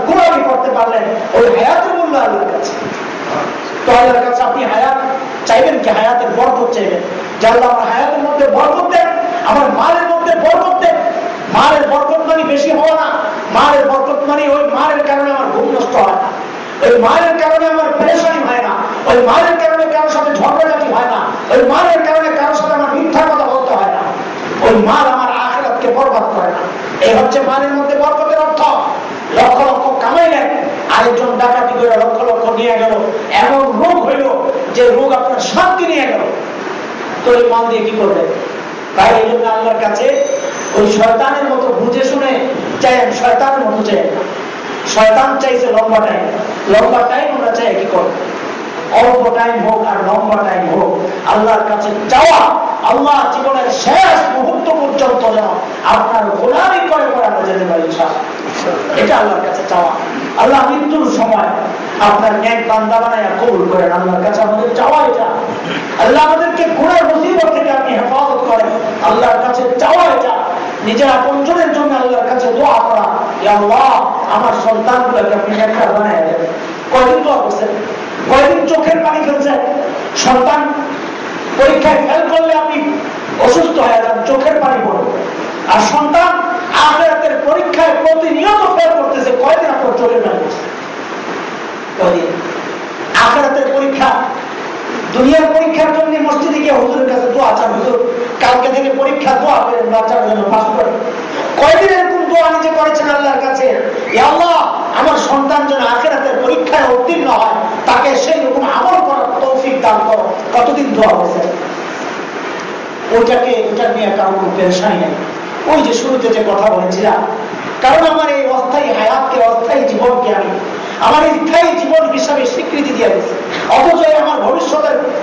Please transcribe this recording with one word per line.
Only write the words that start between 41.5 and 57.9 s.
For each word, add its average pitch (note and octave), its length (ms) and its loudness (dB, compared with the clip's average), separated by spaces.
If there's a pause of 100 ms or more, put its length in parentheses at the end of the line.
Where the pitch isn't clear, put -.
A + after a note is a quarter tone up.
বুঝে B3+ 360 0
শুনে C4+ 440 -2 (320)
চাই, B3 320 2
শয়তানের C4+ 580 0
মতো G#3 200 -2
চাই। - 200 0 (760)
শয়তান A3 520 2
চাইছে B3 280 0
লম্বা A3 320 2
টাইম, G#3+ 280 -2 (420)
লম্বা G#3+ 340 4
টাইম C#4 320 0
আমরা A#3+ 180 0
চাই A#3 220 -2
কি G3 180 -2
করব? F3 180 0 (800)
অল্প B3 440 2
টাইম A#3 320 0
হোক G#3+ 180 0
আর G3 100 -2 (120)
লম্বা G#3+ 280 0
টাইম F#3 320 -2
হোক, - 420 -2 (180)
আল্লাহর A3 320 2
কাছে - 280 -2 (200)
চাওয়া, D#4 300 4 (500)
আল্লাহ C#4+ 440 2
জীবনের C4 380 -2
শেষ C4+ 680 2
মুহূর্ত E4 320 -2
পর্যন্ত C4+ 640 0
যেন G#3+ 100 2 (400)
আপনার A3+ 400 0
গোলামি F4 640 0
করে D#4 160 2 (100)
করে A#3 120 0
আমরা - 140 0
যেতে F#3+ 300 -2
পারি, E3 120 0
ইনশাআল্লাহ। - 1200 -4